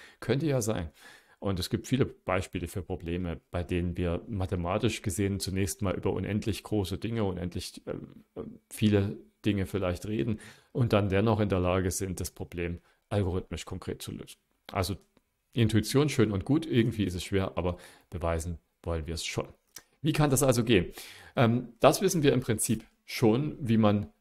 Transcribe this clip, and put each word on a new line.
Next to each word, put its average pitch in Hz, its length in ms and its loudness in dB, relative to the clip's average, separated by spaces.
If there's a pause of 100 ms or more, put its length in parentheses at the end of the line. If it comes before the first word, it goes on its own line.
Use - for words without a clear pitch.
(180)
Könnte - 280 -2
ja 135 160 0
sein. 98 280 -4 (480)
Und 98 220 -2
es 90 100 -6
gibt - 160 -2
viele 127 200 2
Beispiele 90 600 -4
für 92 160 -8
Probleme, 85 560 -4 (140)
bei 90 100 -2
denen 87 340 -2
wir 87 300 -2
mathematisch 95 760 -2
gesehen 98 360 0
zunächst 95 440 -4
mal 95 120 0
über - 200 -2
unendlich 95 500 -2
große 95 340 -2
Dinge, 113 240 -4
unendlich, 90 640 -6
äh, - 80 -6 (760)
viele 101 480 2 (260)
Dinge 101 220 0
vielleicht 92 400 -4
reden 110 340 -2 (320)
und 120 200 0
dann 101 180 4
dennoch 101 280 4
in 104 100 2
der 92 120 2
Lage 90 320 2
sind, 95 260 -6
das 90 140 -8
Problem 87 480 -8 (280)
algorithmisch 92 580 -2
konkret - 360 -8
zu - 80 -10
lösen. - 300 -14 (320)
Also 92 240 0 (560)
Intuition 117 580 2
schön 113 220 4
und 95 120 -2
gut, 156 220 2
irgendwie 117 380 2
ist 90 100 -2
es 87 100 -6
schwer, 95 320 -2
aber 87 220 -2 (320)
beweisen 82 480 -4 (240)
wollen 82 240 -4
wir 82 80 -6
es 82 100 -6
schon. - 240 -6 (540)
Wie 151 100 2
kann 147 160 4
das 135 140 2
also 120 220 4
gehen? 104 280 4 (420)
Ähm, 120 460 2
das 147 220 6
wissen 175 200 2
wir 139 120 6
im 127 60 2
Prinzip 113 440 -2 (220)
schon, 123 520 2
wie 113 200 2
man 104 320 4 (100)